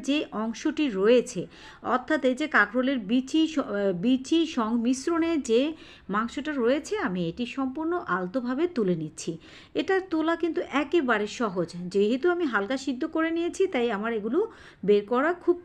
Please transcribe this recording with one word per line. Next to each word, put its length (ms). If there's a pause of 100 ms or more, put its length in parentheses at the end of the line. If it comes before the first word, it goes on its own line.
যে 100 (260)
অংশটি 420 (140)
রয়েছে, 420 (540)
অর্থাৎ 340
এই 120
যে 60 (100)
কাঁকরোলের 420 (120)
বিচি 300 (120)
স-, 60
আহ, 320 (140)
বিচি 340 (180)
সংমিশ্রণে 760 (180)
যে 120 (540)
মাংসটা 360 (100)
রয়েছে, 320 (140)
আমি 140 (100)
এটি 140 (120)
সম্পূর্ণ 360 (220)
আলতোভাবে 480 (140)
তুলে 240
নিচ্ছি। 300 (480)
এটা 160 (160)
তোলা 320
কিন্তু 180 (220)
একেবারে 440 (120)
সহজ, 300 (240)
যেহেতু 320 (100)
আমি 180
হালকা 320
সিদ্ধ 160 (140)
করে 220
নিয়েছি 260 (100)
তাই 140 (100)
আমার 220
এগুলো 200 (480)
বের 240
করা 200 (120)
খুব 220